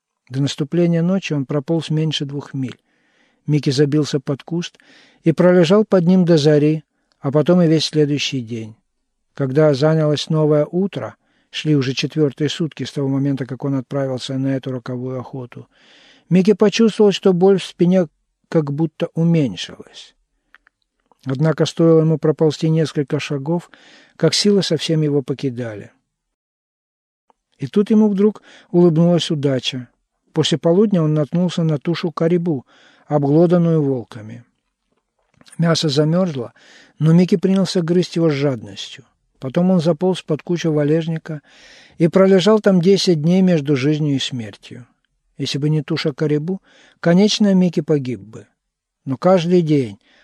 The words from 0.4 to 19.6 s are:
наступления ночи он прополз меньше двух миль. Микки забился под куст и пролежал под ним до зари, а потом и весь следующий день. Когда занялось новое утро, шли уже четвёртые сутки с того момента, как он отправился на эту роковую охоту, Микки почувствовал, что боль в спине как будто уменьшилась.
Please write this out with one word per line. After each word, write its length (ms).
наступления 600
ночи 320
он 120
прополз 440
меньше 360
двух 280
миль. 240
Микки 240
забился 480
под 240
куст 340
и 80
пролежал 520
под 220
ним 200
до 120
зари, 460
а 120
потом 300
и 60
весь 180
следующий 560
день. 340
Когда 400
занялось 560
новое 360
утро, 500
шли 260
уже 180
четвёртые 560
сутки 340
с 80
того 160
момента, 380
как 200
он 100
отправился 600
на 180
эту 160
роковую 480
охоту, 480
Микки 260
почувствовал, 580
что 220
боль 260
в 40
спине 440
как 220
будто 420
уменьшилась. 1000